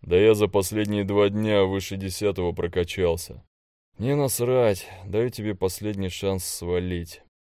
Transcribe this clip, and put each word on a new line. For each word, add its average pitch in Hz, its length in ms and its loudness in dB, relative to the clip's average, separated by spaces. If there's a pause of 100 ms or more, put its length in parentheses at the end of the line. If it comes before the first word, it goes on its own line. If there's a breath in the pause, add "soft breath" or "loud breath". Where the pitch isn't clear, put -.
Да 87 140 2
я 107 180 8
за 104 120 2
последние 104 580 0
два 101 240 4
дня 104 360 2
выше 95 320 -2
десятого 95 560 -2
прокачался. 87 920 -2 (540)
Мне 123 160 -2
насрать, 123 720 2 (180)
даю 107 260 0
тебе 107 240 -6
последний 98 540 -4
шанс 95 360 -4
свалить. 87 800 -4 (200)